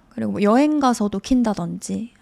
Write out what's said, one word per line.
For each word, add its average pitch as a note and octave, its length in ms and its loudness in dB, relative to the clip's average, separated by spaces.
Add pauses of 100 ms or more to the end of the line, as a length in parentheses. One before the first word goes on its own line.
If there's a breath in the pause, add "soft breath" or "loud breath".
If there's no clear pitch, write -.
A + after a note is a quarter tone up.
그리고 A3 240 -6
뭐 G3+ 100 -2
여행 C#4+ 380 4
가서도 G#3+ 380 0
킨다든지 G3 1040 -2